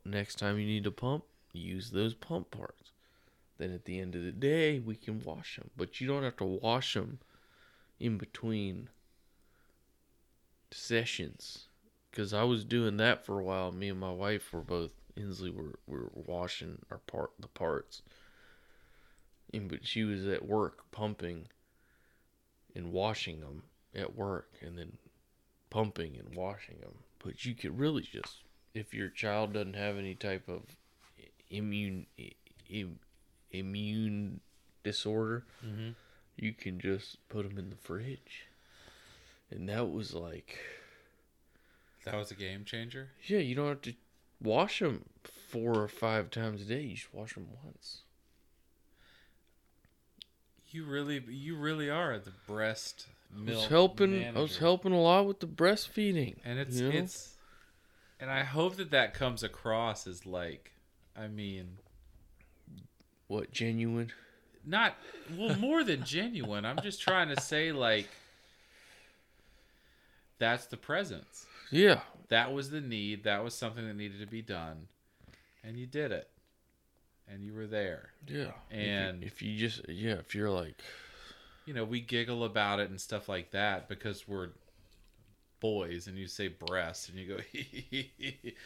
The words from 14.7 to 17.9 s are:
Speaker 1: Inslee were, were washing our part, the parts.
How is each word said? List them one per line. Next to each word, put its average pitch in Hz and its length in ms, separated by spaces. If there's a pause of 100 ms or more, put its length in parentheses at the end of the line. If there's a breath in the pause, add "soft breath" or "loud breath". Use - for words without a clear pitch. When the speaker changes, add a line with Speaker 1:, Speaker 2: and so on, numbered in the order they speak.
Speaker 1:
Inslee 92 380
were, 80 320
were 62 260
washing - 760
our - 80
part, - 400
the - 100
parts. - 540 (1500 soft breath)